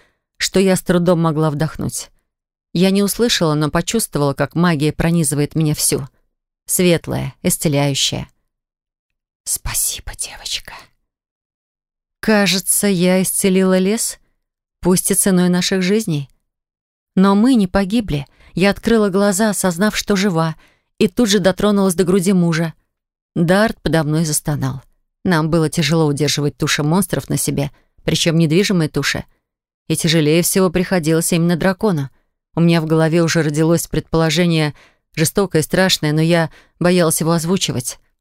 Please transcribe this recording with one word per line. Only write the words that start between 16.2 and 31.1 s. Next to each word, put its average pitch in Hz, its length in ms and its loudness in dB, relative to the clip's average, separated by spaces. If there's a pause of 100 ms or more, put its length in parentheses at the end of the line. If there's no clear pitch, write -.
Но 196 200 4
мы 233 200 4
не 208 120 2
погибли. 185 600 -4 (280)
Я 190 160 2
открыла 214 380 0
глаза, 202 420 0
осознав, 190 460 -2
что - 200 -2
жива, 165 400 0 (420)
и 220 100 2
тут 240 200 0
же 202 100 2
дотронулась 190 560 2
до 185 100 0
груди 190 280 2
мужа. 170 420 0 (600)
Дарт 190 460 0
подо 160 220 0
мной 156 220 0
застонал. 139 580 -4 (420)
Нам 160 260 0
было 160 180 2
тяжело 160 380 0
удерживать 143 500 -2
туши - 260 -2
монстров 160 460 -2
на 147 80 -2
себе, 143 340 -4 (340)
причём 160 340 0
недвижимые 170 500 2
туши. - 360 -4 (640)
И 160 80 0
тяжелее 160 460 2
всего 185 280 0
приходилось 165 600 0